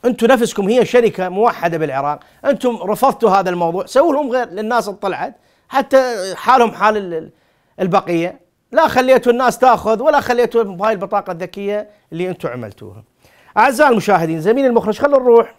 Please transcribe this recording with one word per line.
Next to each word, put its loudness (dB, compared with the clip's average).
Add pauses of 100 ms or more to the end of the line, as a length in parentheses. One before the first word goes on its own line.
أنتوا 0
نفسكم 0
هي 2
شركة 0
موحدة -2
بالعراق، -4 (260)
أنتم -2
رفضتوا 0
هذا 2
الموضوع، -4
سووا 2
لهم -2
غير -2
للناس -4
اللي -12
طلعت، -6 (360)
حتى 0
حالهم 4
حال 0
ال-، -8
ال-، -10 (500)
البقية، -2 (320)
لا 2
خليتوا 4
الناس 0
تاخذ 2
ولا 4
خليتوا 0
بهاي -4
البطاقة -6
الذكية -8 (240)
اللي -6
أنتوا -8
عملتوها. -14 (540)
أعزائي 4
المشاهدين، 0
زميلي 2
المخرج، 0
خلينا 2
نروح 4